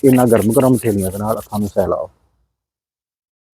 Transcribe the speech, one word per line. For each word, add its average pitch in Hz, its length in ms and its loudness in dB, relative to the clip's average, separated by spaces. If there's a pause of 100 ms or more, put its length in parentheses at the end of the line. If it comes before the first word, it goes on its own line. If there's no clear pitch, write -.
ਇਹਨਾਂ 127 240 4
ਗਰਮ 110 240 2
ਗਰਮ 127 260 2
ਥੈਲੀਆਂ 101 340 -2
ਦੇ 95 60 -10
ਨਾਲ 104 200 -4
ਅੱਖਾਂ 107 220 -8
ਨੂੰ 104 80 -4
ਸਹਿਲਾਓ। 87 400 -4 (1500)